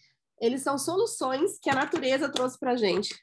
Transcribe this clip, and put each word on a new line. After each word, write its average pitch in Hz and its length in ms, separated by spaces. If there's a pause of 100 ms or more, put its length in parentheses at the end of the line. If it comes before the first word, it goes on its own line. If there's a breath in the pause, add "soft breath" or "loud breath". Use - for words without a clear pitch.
(400)
eles 247 220
são 285 140
soluções 330 840
que - 100
a 269 40
natureza 269 540
trouxe 254 300
pra 254 160
gente. 208 480